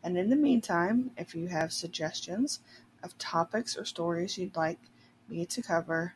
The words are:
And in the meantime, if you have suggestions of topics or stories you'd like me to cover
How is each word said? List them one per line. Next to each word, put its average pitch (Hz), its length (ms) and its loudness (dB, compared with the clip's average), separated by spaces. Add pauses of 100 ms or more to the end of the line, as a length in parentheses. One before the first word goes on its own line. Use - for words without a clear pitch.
And 175 140 0
in 190 120 2
the 262 60 6
meantime, 247 800 4
if - 180 -10
you 170 120 -4
have 165 260 -2
suggestions 175 840 -4 (440)
of - 140 -14
topics 175 580 -2
or - 80 -8
stories 170 540 -2
you'd 180 180 -6
like 165 240 0 (480)
me 170 200 -4
to - 140 -6
cover 165 540 0